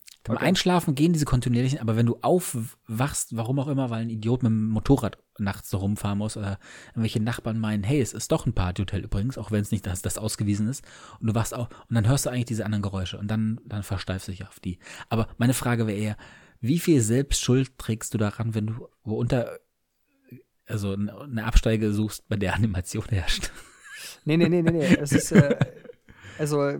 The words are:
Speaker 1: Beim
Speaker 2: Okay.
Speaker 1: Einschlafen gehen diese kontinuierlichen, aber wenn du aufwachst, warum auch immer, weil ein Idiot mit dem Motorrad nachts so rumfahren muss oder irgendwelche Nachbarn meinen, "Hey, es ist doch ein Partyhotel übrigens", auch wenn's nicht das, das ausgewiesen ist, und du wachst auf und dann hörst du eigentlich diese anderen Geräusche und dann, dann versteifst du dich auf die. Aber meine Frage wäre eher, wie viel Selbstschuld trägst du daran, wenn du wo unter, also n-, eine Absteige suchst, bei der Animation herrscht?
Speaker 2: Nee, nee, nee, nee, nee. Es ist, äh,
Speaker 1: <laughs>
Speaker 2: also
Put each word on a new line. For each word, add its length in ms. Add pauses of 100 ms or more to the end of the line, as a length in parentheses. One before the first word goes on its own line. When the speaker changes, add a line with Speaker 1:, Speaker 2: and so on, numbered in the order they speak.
(240)
Speaker 1:
Beim 120
Speaker 2:
Okay. 120
Speaker 1:
Einschlafen 460
gehen 200
diese 120
kontinuierlichen, 540
aber 160
wenn 100
du 160
aufwachst, 1120
warum 240
auch 80
immer, 220
weil 140
ein 60
Idiot 340
mit 80
dem 180
Motorrad 480 (220)
nachts 320
so 60
rumfahren 420
muss 180
oder 220 (300)
irgendwelche 320
Nachbarn 380
meinen, 240
"Hey, 180
es 120
ist 180
doch 140
ein 80
Partyhotel 500
übrigens", 360
auch 120
wenn's 200
nicht 160
das, 160
das 160
ausgewiesen 480
ist, 160 (360)
und 80
du 80
wachst 200
auf 140 (200)
und 60
dann 120
hörst 180
du 40
eigentlich 160
diese 200
anderen 180
Geräusche 340
und 120
dann, 360
dann 180
versteifst 440
du 40
dich 140
auf 140
die. 180 (320)
Aber 180 (100)
meine 180
Frage 320
wäre 100
eher, 200 (420)
wie 180
viel 240
Selbstschuld 760
trägst 340
du 60
daran, 340
wenn 140
du 200 (160)
wo 120
unter, 440 (1080)
also 260
n-, 160
eine 360
Absteige 480
suchst, 360
bei 60
der 200
Animation 540
herrscht? 420 (720)
Speaker 2:
Nee, 120
nee, 120
nee, 120
nee, 100
nee. 140
Es 280
ist, 180
äh, 240 (420)
Speaker 1:
<laughs> 400
Speaker 2:
also 420